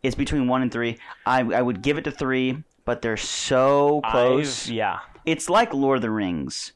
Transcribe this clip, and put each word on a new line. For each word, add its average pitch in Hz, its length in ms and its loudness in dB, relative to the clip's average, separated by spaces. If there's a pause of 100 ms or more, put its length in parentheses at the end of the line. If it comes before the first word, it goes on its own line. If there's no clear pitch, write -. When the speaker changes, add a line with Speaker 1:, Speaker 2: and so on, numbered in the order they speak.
Speaker 1:
It's 131 140 -2
between 139 320 0
one 127 160 2
and 120 80 0
three. 117 260 -2 (280)
I, 127 160 2
I 117 200 2
would 120 220 0
give 143 140 2
it 160 80 -8
to 151 60 -4
three, 131 520 -2 (220)
but 120 180 -2
they're 113 140 -2
so 143 840 2
Speaker 2:
I've, 113 80 -2
Speaker 1:
close. 127 580 2
Speaker 2:
yeah. 107 300 -2 (260)
Speaker 1:
It's 160 240 -2
like 214 240 2
Lord 139 240 2
of 117 40 0
the 113 100 -2
Rings. 87 640 -4